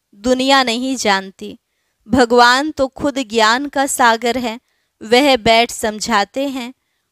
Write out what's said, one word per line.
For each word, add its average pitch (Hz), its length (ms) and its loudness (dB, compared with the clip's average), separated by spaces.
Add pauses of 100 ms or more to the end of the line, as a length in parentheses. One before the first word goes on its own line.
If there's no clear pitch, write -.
(160)
दुनिया 254 480 2
नहीं 247 320 -4
जानती। 196 640 -4 (480)
भगवान 247 640 4
तो 269 160 -2
खुद 277 300 -6
ज्ञान 226 500 0
का 277 180 -2
सागर 233 520 0
है, 240 220 -8 (440)
वह 254 340 4
बैठ 226 340 2
समझाते 220 760 -4
हैं। 254 260 -10 (380)